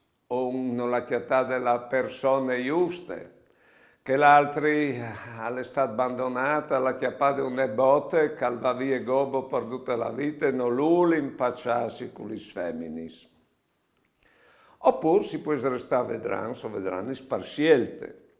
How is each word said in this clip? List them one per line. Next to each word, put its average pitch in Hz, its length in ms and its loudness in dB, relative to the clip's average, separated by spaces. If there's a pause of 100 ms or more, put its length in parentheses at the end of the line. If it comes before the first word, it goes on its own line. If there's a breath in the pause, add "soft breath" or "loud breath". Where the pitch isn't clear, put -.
(280)
O 127 240 -2
non 123 380 -4
la 123 160 -2
chiatà 127 380 0
della 123 360 0
persone 127 880 0
giuste, 165 760 -4 (600 soft breath)
che 135 140 0
l'altri, 147 800 4
eh, 117 600 -8
è 127 60 -4
stata 135 260 0
abbandonata, 127 880 0
la 131 200 0
chiappà 139 340 2
di 135 80 -2
un 135 140 -2
nebote, 135 800 4
che 123 200 0
va 123 200 0
via 131 260 0
gobo 131 460 0
per 127 180 -4
tutta 120 320 -6
la 113 140 2
vita, 147 380 -2
e 135 40 2
non 123 240 0
lui 165 420 4
impacciarsi 120 960 -2
con - 160 -14
le 107 80 -10
feminis. 82 880 -8 (1500 soft breath)
Oppure 190 440 4
si 160 160 -6
può 151 140 -2
restare 123 680 -2
drans 107 440 -6
o 120 60 -6
vedranno 98 440 -4
sparsierte. 131 1080 0 (200)